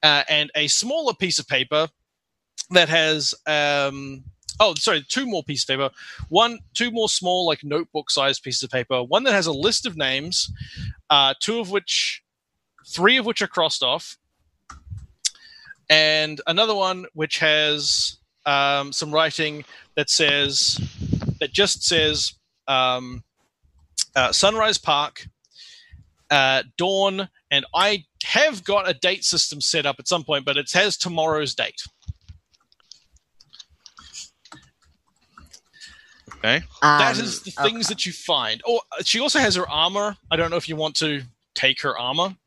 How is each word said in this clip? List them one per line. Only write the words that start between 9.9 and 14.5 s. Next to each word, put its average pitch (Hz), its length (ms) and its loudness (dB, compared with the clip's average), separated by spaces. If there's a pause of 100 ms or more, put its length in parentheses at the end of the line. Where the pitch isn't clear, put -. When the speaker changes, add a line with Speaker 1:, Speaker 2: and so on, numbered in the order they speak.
Speaker 1:
names, 139 520 -2 (600)
uh, 139 300 6
two 226 200 -2
of 185 100 -6
which, - 520 -2 (640)
three 220 320 4
of 226 80 -2
which 220 160 -2
are 202 40 -2
crossed 160 360 0
off, 135 340 -2 (1700)